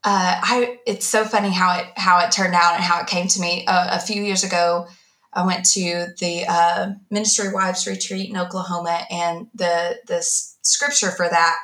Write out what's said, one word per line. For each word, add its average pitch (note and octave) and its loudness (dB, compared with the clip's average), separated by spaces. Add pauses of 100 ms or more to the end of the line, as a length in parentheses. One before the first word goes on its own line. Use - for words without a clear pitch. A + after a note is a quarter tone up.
uh, C#4 2
I, B3 0
it's G3+ -4
so A3 2
funny G3+ 0
how F3+ 2
it, - -8 (100)
how F#3 6
it F3 2
turned F3+ 2
out F3 6
and F#3 -2
how - 2
it - -6
came F3+ -2
to F#3 0
me. F3 -2
Uh, F3+ 2
a - -2
few G3+ -4
years G3 0
ago, F3 0 (460)
I F3+ -2
went F3+ -2
to F3 -2 (120)
the, F3 -4
uh, E3+ 2 (200)
Ministry G#3 0
Wives F#3+ -2
Retreat G3 -6
in G3 -8
Oklahoma, F3 -4
and F3 -4
the, E3+ -2
the F3+ -2
s-, - -4
scripture C#4+ 0
for F3+ -2
that E3+ 4